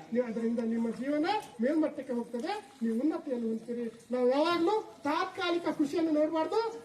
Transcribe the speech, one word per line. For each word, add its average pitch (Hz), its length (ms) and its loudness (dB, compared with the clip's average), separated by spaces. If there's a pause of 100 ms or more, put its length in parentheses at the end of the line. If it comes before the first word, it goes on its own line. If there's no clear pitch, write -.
(140)
ನೀವು 240 160 2
ಅದರಿಂದ 233 320 -2 (120)
ನಿಮ್ಮ 226 140 0 (120)
ಜೀವನ 294 260 0 (380)
ಮೇಲ್ಮಟ್ಟಕ್ಕೆ 294 560 0
ಹೋಗ್ತದೆ, 247 340 -4 (300)
ನೀವು 226 200 0
ಉನ್ನತಿಯನ್ನು 294 480 0
ಹೊಂದ್ತೀರಿ. 233 340 -4 (280)
ನಾವು 247 120 2 (100)
ಯಾವಾಗ್ಲೂ 339 400 4 (320)
ತಾತ್ಕಾಲಿಕ 349 600 0 (120)
ಖುಷಿಯನ್ನು 320 400 2
ನೋಡ್ಬಾರ್ದು, 320 420 2 (240)